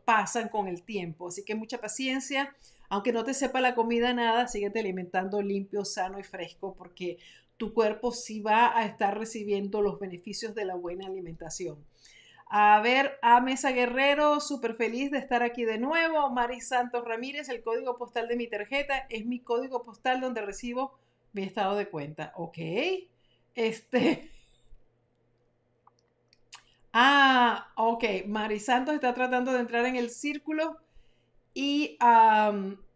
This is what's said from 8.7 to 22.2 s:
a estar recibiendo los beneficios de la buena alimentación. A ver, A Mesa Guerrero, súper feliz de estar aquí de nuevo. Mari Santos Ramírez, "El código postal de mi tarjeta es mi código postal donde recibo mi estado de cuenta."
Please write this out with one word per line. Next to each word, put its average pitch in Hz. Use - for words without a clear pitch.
a 226
estar 202
recibiendo 208
los 208
beneficios 196
de 220
la 185
buena 180
alimentación. 165
A 208
ver, 262
A 240
Mesa 262
Guerrero, 277
súper 247
feliz 247
de 285
estar 247
aquí 240
de 220
nuevo. 311
Mari 247
Santos 240
Ramírez, 254
"El 240
código 240
postal 233
de 240
mi 233
tarjeta 262
es 226
mi 247
código 247
postal 254
donde 247
recibo 240
mi 202
estado 196
de 202
cuenta." 151